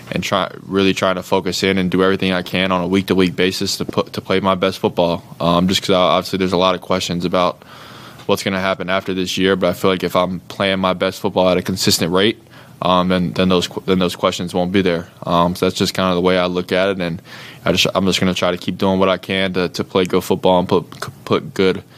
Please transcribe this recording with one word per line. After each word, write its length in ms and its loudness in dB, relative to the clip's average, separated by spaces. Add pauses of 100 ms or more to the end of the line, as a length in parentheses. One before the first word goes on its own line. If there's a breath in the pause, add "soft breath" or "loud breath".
(140)
and 100 -2
try, 260 0 (120)
really 320 2
trying 220 2
to 80 -6
focus 380 -2
in 160 2
and 140 0
do 120 4
everything 280 2
I 120 -2
can 280 -2
on 100 2
a 60 -4
week-to-week 480 2
basis 420 -2
to 80 -6
put, 280 -4
to 80 -6
play 180 0
my 160 2
best 240 -2
football. 440 0 (180)
Um, 260 2
just 140 0
'cause 80 -4
I, 100 4
obviously 380 0
there's 160 0
a 40 2
lot 160 4
of 60 -4
questions 460 -4
about 400 -2 (600 loud breath)
what's 160 -2
gonna 180 -2
happen 280 -2
after 240 -2
this 240 -2
year, 200 4
but 120 2
I 40 0
feel 180 0
like 140 0
if 100 -4
I'm 240 0
playing 400 -2
my 140 2
best 260 -2
football 300 2
at 80 4
a 40 2
consistent 520 0
rate, 280 2 (420 loud breath)
um, 260 2
then, 240 0
then 140 0
those 200 2
qu-, 180 -10
then 140 2
those 160 0
questions 400 -2
won't 160 0
be 100 2
there. 260 -2 (200)
Um, 280 2
so 120 0
that's 100 -2
just 160 -2
kinda 220 0
the 60 0
way 180 2
I 80 0
look 240 -4
at 180 2
it, 100 -2
and 220 -4 (420 loud breath)
I 80 0
just, 220 2
I'm 140 2
just 120 2
gonna 140 2
try 160 0
to 80 -2
keep 220 -6
doing 180 2
what 120 4
I 80 2
can 360 -2
to, 160 0
to 140 -6
play 220 0
good 180 0
football 340 2
and 100 0
put, 220 0 (340)
put 300 -2
good 300 0 (140)